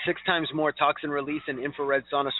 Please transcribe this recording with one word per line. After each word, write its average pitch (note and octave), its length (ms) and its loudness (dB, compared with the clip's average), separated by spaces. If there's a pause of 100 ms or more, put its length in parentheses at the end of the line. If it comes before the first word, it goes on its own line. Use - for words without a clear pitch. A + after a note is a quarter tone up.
six F3 200 -2
times E3+ 280 2
more D3+ 180 2
toxin D3+ 380 2
release C#3+ 380 -2
in C3+ 100 -4
infrared C#3 460 0 (100)
sauna C#3 160 2 (100)